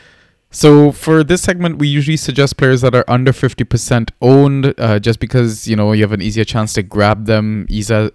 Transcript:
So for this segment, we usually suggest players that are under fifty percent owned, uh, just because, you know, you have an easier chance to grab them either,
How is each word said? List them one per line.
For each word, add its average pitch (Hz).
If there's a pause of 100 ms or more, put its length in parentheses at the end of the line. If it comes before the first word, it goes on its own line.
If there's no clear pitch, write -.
(520)
So 147
for 160
this 165
segment, 180
we 147
usually 147
suggest 139
players 131
that 127
are 123
under 127
fifty 123
percent 117
owned, 139
uh, 110
just 110
because, 117
you 110
know, 104
you 107
have 104
an 101
easier 107
chance 107
to 113
grab 104
them 107
either, 107